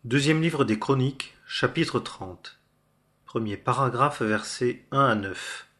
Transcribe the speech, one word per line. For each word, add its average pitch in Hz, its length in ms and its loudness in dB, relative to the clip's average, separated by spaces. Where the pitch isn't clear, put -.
Deuxième 143 340 4
livre 156 260 2
des - 120 2
Chroniques, - 580 0
chapitre - 520 0
trente. - 600 -12
Premier 104 320 -4
paragraphe, 127 640 0
versets 110 680 -2
un 139 120 4
à 120 120 4
neuf. - 520 -8